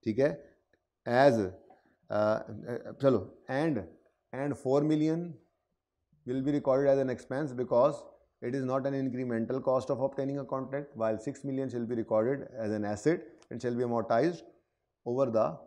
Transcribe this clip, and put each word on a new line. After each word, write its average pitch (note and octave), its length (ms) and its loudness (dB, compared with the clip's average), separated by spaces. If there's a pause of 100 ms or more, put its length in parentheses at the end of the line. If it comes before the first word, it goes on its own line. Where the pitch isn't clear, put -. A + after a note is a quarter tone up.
ठीक G#2+ 140 -2
है, D3 120 4 (720)
as, B2 340 6 (680)
अ, G#2 60 -4
अ, G#2+ 760 -2 (100)
चलो, C3+ 180 6 (300)
and, C#3 300 0 (540)
and C3+ 240 -4
four C3+ 240 2
million D#3 400 2 (1040)
will C3 200 -4
be D3+ 40 2
recorded C#3 400 2
as C#3 120 4
an C3 100 -2
expense C3 480 -6
because B2+ 400 4 (400)
it A#2+ 180 -4
is C3 60 -2
not C3 240 0
an C#3 80 -2
incremental B2+ 720 -2
cost C3 260 0
of B2 120 -2
obtaining C#3 320 -4
a C3+ 120 -8
contract, C#3+ 440 -6
while A2 220 0
six - 280 -8
million C3+ 240 -4
shall A#2+ 240 -4
be - 20 -2
recorded A2+ 500 0 (200)
as G#2 60 -2
an G#2 200 -2
asset D3 340 0 (240)
and A#2+ 120 -10
shall A#2+ 180 -2
be B2 80 0
amortized A#2+ 560 0 (600)
over B2+ 260 0
the A2 160 4 (200)